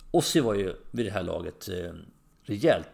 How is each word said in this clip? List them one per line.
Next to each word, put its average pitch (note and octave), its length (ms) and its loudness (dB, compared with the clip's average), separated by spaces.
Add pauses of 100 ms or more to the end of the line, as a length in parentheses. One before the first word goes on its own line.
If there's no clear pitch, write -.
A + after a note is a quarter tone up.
(100)
Ozzy E3+ 300 4
var A2+ 140 2
ju G2 200 0 (160)
vid A#2 160 -2
det F#2+ 60 -4
här G2 100 -2
laget, E2+ 460 -6
eh, F2 240 -6 (500)
rejält G#2 520 2